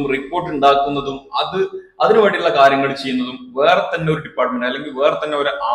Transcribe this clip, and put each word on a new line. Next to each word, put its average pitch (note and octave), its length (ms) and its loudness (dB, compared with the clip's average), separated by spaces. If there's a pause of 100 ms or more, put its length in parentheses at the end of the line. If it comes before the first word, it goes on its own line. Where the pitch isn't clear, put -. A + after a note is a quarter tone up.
(140)
റിപ്പോർട്ട് C3+ 400 -6
ഉണ്ടാക്കുന്നതും C#3 640 0 (240)
അത്, F3 180 -4 (440)
അതിനു A3 200 6
വേണ്ടിയുള്ള E3+ 360 2
കാര്യങ്ങൾ C#3 300 6 (120)
ചെയ്യുന്നതും B2+ 360 -4 (200)
വേറെ D#3 340 4
തന്നെ E3 220 -2
ഒരു D3 120 -6
ഡിപ്പാർട്ട്മെന്റ് B2 440 -4
അല്ലെങ്കിൽ C3+ 320 -8
വേറെ D3+ 180 2
തന്നെ D3+ 240 -4
ഒരു C#3 80 -2 (240)